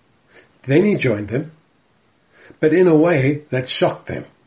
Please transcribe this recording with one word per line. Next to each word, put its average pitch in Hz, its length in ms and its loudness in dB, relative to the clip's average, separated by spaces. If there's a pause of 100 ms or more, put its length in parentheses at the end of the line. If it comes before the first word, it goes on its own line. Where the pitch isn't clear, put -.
(680)
Then 147 180 4
he 202 120 0
joined 104 320 -4
them, 143 240 -8 (1080)
but 156 120 0
in 180 160 4
a 160 80 4
way 147 540 0
that 127 180 -4
shocked - 400 -4
them. 71 180 -12 (200)